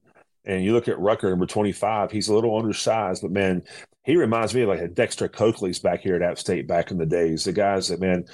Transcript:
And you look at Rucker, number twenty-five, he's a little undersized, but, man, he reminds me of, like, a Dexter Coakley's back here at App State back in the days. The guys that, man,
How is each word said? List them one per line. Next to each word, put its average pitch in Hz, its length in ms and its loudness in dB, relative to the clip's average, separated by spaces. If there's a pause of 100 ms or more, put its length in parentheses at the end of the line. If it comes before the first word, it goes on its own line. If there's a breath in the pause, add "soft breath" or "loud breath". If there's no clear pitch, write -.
(460 soft breath)
And 92 180 -2
you 104 80 2
look 117 160 2
at 107 100 -2
Rucker, 104 300 2
number 90 160 2
twenty-five, 104 640 0
he's 104 180 -4
a 107 60 4
little 113 220 2
undersized, 110 640 -2
but, 92 100 -6
man, 92 320 2 (420 loud breath)
he 147 120 2
reminds 113 380 2
me 127 80 4
of, 104 80 2
like, 87 100 0
a 87 80 -4
Dexter 92 400 -2
Coakley's 107 520 0
back 101 200 0
here 92 160 0
at 85 60 0
App 87 160 -2
State 85 280 -4
back 85 240 0
in 95 60 -4
the 85 80 -2
days. 82 400 0
The 95 80 -2
guys 98 360 0
that, 87 120 -4
man, 90 340 2